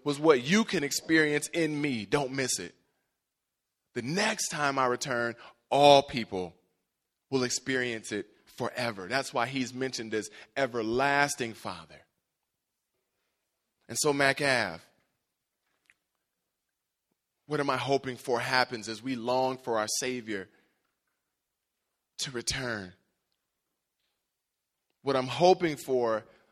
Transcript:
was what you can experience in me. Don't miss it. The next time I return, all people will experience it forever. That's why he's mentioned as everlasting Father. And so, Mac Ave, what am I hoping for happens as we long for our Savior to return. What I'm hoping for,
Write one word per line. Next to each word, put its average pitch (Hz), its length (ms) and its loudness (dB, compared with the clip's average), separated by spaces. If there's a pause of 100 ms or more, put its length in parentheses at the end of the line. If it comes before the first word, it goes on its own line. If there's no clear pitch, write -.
was 143 160 -2
what 151 240 6
you 196 220 2
can 175 180 -4
experience 151 680 0
in 156 320 -2
me. 123 260 -4
Don't 131 260 0
miss 135 260 -2
it. 87 160 -12 (1200)
The 120 80 -6
next 202 460 -2
time 143 300 -2
I 131 80 2
return, 120 500 -2 (340)
all 139 320 10
people 95 520 -6 (760)
will 127 140 2
experience 123 680 -4
it 101 140 -4 (300)
forever. 117 520 -6
That's 131 240 -2
why 120 140 0
he's 127 280 -6
mentioned 123 400 -6
as 107 140 -4 (280)
everlasting 127 1000 0
Father. 82 460 -12 (1900)
And 117 120 -8
so, 151 120 2
Mac 139 280 2
Ave, 117 400 0 (2750)
what 147 140 -2
am 139 100 0
I 131 60 2
hoping 131 400 0
for 120 240 -2
happens 123 480 0
as 110 140 -10
we 131 140 -6
long 127 420 0
for 113 200 -2
our 107 100 0 (120)
Savior 110 480 -6 (1700)
to - 120 -8
return. 117 640 -8 (2000)
What 135 140 0
I'm 131 100 0
hoping 165 500 4
for, 120 480 0 (280)